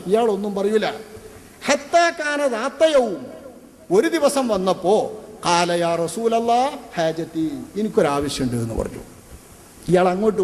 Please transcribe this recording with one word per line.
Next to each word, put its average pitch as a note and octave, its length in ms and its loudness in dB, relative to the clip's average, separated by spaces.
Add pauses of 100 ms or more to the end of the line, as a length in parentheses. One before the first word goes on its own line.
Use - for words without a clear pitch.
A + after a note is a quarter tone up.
ഇയാളൊന്നും G#3 480 2
പറയൂല. G3+ 300 0 (800)
ഹത്താ E4+ 380 2 (140)
കാന D4 200 -2 (160)
ദാത്ത C4 260 -2 (140)
യൗം, A#3 180 2 (840)
ഒരു C4 200 4
ദിവസം C#4 380 2
വന്നപ്പോ, F#3+ 420 0 (520)
"ഖാല F3 220 2 (140)
യാ E3+ 80 0 (120)
റസൂലല്ലാ A#3 580 0 (340)
ഹാജത്തി, D#3+ 500 -2 (360)
എനിക്കൊരാവശ്യമുണ്ട്" C#3+ 840 0
എന്ന് A2+ 160 -4
പറഞ്ഞു. - 240 -6 (880)
ഇയാൾ F3+ 220 4
അങ്ങോട്ട് G#3 300 0